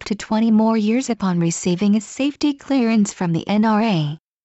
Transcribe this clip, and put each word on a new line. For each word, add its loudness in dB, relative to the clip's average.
to -4
twenty 0
more 2
years 0
upon -2
receiving 0
a 0
safety -4
clearance 0
from -4
the -2
N 2
R 2
A, -2